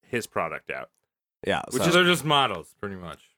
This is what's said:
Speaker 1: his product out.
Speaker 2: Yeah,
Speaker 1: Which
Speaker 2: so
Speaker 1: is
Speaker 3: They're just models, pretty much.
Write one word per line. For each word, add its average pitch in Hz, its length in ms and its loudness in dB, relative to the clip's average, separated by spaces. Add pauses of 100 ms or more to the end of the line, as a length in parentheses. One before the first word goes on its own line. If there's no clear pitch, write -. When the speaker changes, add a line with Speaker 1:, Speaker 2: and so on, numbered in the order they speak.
Speaker 1:
his - 240 -6
product 80 440 -6
out. 65 200 -10 (560)
Speaker 2:
Yeah, 90 240 0
Speaker 1:
Which 127 120 -2
Speaker 2:
so 170 60 4
Speaker 1:
is 170 60 4
Speaker 3:
They're 180 100 6
just 170 200 2
models, 131 560 2
pretty 98 160 -8
much. 85 400 -14